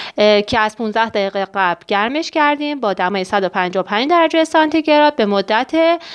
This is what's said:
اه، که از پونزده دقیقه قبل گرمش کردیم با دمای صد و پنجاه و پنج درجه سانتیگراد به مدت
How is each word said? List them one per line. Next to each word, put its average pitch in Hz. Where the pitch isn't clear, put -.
اه، 208
که 226
از 214
پونزده 220
دقیقه 196
قبل 180
گرمش 233
کردیم 294
با 214
دمای 185
صد 202
و 180
پنجاه 180
و 185
پنج 226
درجه 330
سانتیگراد 302
به 226
مدت 247